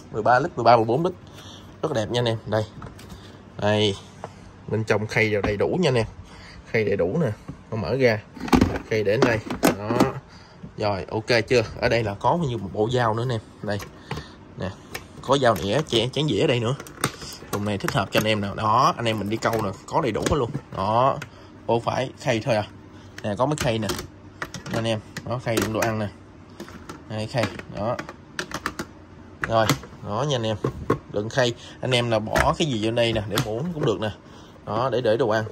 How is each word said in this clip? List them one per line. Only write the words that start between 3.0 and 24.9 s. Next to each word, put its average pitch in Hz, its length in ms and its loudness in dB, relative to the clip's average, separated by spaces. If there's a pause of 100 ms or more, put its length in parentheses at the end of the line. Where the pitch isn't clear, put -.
Đây. 104 380 4 (720)
Bên 107 160 0
trong 107 220 2
khay 110 240 2
đều 104 120 2
đầy 104 140 0
đủ 104 240 2
nha 170 80 4
anh 131 60 4
em. 113 120 2 (640)
Khay 110 140 2
đầy 101 120 0
đủ 95 240 2
nè. 135 100 2 (400)
Nó 113 60 -6
mở 104 240 -2
ra. 113 220 4 (680)
Khay 110 140 2
để 98 100 4
ở 123 120 4
đây. 113 120 4 (400)
Đó. 120 340 2 (640)
Rồi, 101 320 0
ok 113 380 2
chưa? 123 140 6 (180)
Ở 120 80 4
đây 117 140 4
là 101 120 -2
có 123 220 2
như 139 200 0
một 98 160 -6
bộ 107 200 2
dao 120 220 2
nữa 117 100 -2
nè. 123 140 -2 (240)
Đây. 104 160 -2 (800)
Nè. 95 140 -6 (520)
Có 135 160 4
dao 120 160 6
nĩa, 101 320 0
chén, 117 240 2
chén 151 180 0
dĩa 107 120 2
ở 147 60 4
đây 123 140 2
nữa. 117 140 0 (800)
Thùng 104 120 -2
này 104 140 -2
thích - 140 -6
hợp 98 200 0
cho 113 80 2
anh 107 60 2
em 107 140 2
nào. 101 140 -4
Đó, 123 420 2
anh 120 80 -4
em 110 140 0
mình 101 120 -4
đi 113 60 0
câu 113 260 0
nè, 104 60 -2 (180)
có 143 140 0
đầy 131 120 0
đủ - 80 -2
hết - 160 0
luôn. 135 140 0 (260)
Đó. 113 400 4 (500)
Ô 117 140 2
phải 120 400 -2
khay 117 240 0
thôi 113 120 2
à. 104 120 0 (540)
Nè, 107 160 -4
có 127 80 2
mấy 151 100 0
khay 117 220 0
nè. 107 100 -2 (840)
Anh 117 100 0
em, 113 160 0 (240)